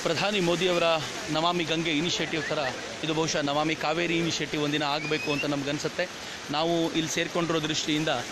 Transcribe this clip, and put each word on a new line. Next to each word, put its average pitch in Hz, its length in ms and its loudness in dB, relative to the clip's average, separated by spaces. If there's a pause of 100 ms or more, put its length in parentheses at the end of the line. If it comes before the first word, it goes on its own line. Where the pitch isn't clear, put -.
ಪ್ರಧಾನಿ 190 360 0
ಮೋದಿಯವರ 175 440 2 (460)
ನಮಾಮಿ 170 340 2
ಗಂಗೆ 160 280 0
ಇನಿಷಿಯೇಟಿವ್ 160 520 0
ಥರ 156 160 -2 (440)
ಇದು 156 100 0
ಬಹುಶಃ 156 280 0
ನಮಾಮಿ 151 340 2
ಕಾವೇರಿ 165 420 0
ಇನಿಷಿಯೇಟಿವ್ 156 460 0
ಒಂದಿನ 147 200 0
ಆಗಬೇಕು 151 480 0
ಅಂತ 143 140 0
ನಮ್ಗನ್ಸುತ್ತೆ. 147 640 -2 (420)
ನಾವು 165 420 2
ಇಲ್ಲಿ 160 180 0
ಸೇರ್ಕೊಂಡಿರೋ 165 520 0
ದೃಷ್ಟಿಯಿಂದ 156 460 0 (220)